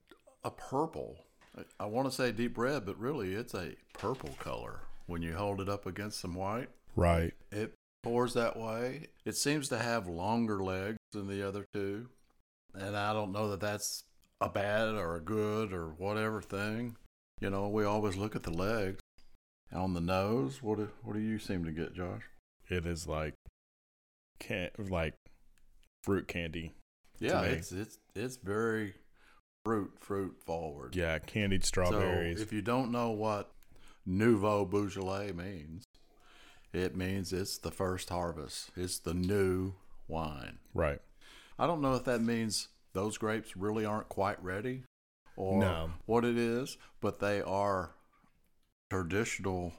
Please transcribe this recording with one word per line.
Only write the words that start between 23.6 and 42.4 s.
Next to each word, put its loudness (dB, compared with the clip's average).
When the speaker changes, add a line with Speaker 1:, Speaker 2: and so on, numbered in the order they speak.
Speaker 2:
can-, -4
like -2
fruit 2
candy -4
to -2
Speaker 1:
Yeah, 4
Speaker 2:
me. 4
Speaker 1:
it's, -2
it's, -6
it's -4
very 0
fruit, 2
fruit -2
forward. -4
Speaker 2:
Yeah, 2
candied 2
strawberries. 4
Speaker 1:
So -2
if -6
you 0
don't 2
know 2
what 0
Nouveau 6
Beaujolais 0
means, -8
it 0
means 0
it's -2
the -6
first -2
harvest. -4
It's -4
the -2
new 4
wine. -6
Speaker 2:
Right. 2
Speaker 1:
I 2
don't 2
know 4
if 2
that 2
means 2